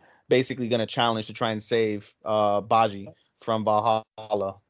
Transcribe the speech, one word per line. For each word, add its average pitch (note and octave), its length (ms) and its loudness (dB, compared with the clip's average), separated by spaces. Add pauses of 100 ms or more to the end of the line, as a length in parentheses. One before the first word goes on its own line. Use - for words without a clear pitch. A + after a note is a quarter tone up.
(280)
basically B2+ 400 2
gonna A2+ 180 0
challenge A2+ 420 0
to A2 40 -12
try A2+ 200 -4
and G#2+ 100 -6
save, G#2+ 500 -2 (140)
uh, G#2 340 2
Baji G#2 480 0 (340)
from A2 220 -2
Valhalla, G#2+ 920 0 (140)